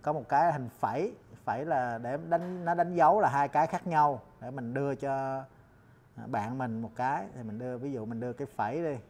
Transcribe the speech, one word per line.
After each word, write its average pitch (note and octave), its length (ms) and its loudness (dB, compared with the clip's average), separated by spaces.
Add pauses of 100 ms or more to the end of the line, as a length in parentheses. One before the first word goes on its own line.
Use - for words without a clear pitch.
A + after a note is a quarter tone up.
Có D3+ 100 0
một C3+ 160 -4
cái D#3 240 4
hình C3 160 -4
phẩy, C3 460 -2 (300)
phẩy A#2+ 200 -2
là B2+ 340 0
để B2 180 -4 (120)
đánh, F3+ 360 -2
nó E3+ 100 2
đánh F3 200 0
dấu F3 260 8
là F3 80 6
hai C#3 200 2
cái D3+ 180 4
khác F3 200 -4
nhau D3 340 4 (200)
để B2+ 100 -10
mình B2 240 -6
đưa C#3 200 0
cho, C3+ 500 -4 (720)
ờ, A2+ 100 -14
bạn A#2 320 -4
mình A2+ 240 -4
một A2 140 -8
cái. C#3+ 380 -2
Thì B2+ 80 -12
mình A2 160 -8
đưa, B2+ 200 -6
ví C#3 140 -6
dụ A2+ 120 -6
mình A2+ 160 -6
đưa B2 120 -4
cái C3 140 -6
phẩy A#2+ 360 -2
đi D3 140 -2 (140)